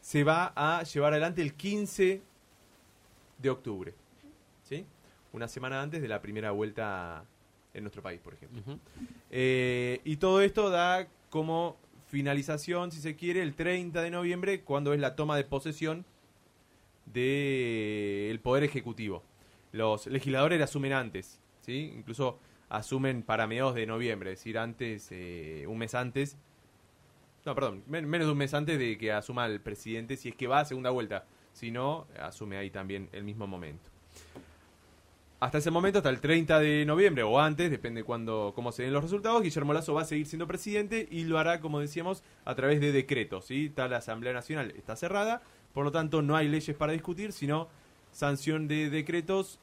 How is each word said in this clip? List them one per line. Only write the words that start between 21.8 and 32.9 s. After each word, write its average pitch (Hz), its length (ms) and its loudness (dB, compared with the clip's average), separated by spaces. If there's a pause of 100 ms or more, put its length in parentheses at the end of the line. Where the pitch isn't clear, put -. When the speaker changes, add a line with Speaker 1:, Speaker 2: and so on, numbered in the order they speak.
Speaker 1:
Incluso 117 460 -4 (300)
asumen 131 520 0
para 110 260 2
mediados 123 280 0
de 113 100 0
noviembre, 110 460 -4
es 92 80 -10
decir, 110 180 -6
antes, 113 540 -6
eh, 85 560 -10
un 110 100 -6
mes 113 180 -6
antes. 127 420 -4 (1080)
No, 143 100 -4
perdón, 110 340 -2
men-, 156 200 -4
menos 160 200 2
de 151 40 4
un 147 60 2
mes 143 160 0
antes 147 260 0
de 113 180 0
que 110 140 -2
asuma 120 360 -2
el 107 120 -2
presidente, 113 560 -8
si 123 140 -10
es 110 60 -12
que 127 120 -4
va 139 140 4
a 147 40 0
segunda 131 260 -2
vuelta. 104 340 -2 (260)
Si 117 200 -10
no, 139 340 -2 (140)
asume 98 380 -10
ahí 98 120 -6
también 95 440 -8